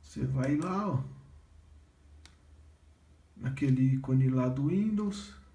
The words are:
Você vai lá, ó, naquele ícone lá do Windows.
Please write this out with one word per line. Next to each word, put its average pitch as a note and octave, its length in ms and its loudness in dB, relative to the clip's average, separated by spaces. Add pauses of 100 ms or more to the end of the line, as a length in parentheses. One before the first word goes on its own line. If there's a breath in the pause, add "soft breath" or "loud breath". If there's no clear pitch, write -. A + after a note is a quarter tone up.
Você - 240 -8
vai C3+ 300 0
lá, F#3 380 -2
ó, B2+ 60 0 (2250)
naquele C3 600 2
ícone C3 340 2
lá B2+ 180 2
do C#3 220 0
Windows. G3+ 680 -2 (180)